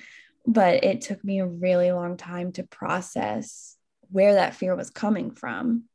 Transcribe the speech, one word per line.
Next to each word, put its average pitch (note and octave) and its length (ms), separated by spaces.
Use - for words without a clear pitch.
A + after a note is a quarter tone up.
but G3+ 380
it G3 180
took - 220
me G3 160
a F#3 80
really F3+ 460
long F3 240
time F3+ 360
to F3+ 100
process - 1120
where G3+ 220
that F#3 220
fear F#3 200
was - 140
coming - 420
from A#3 520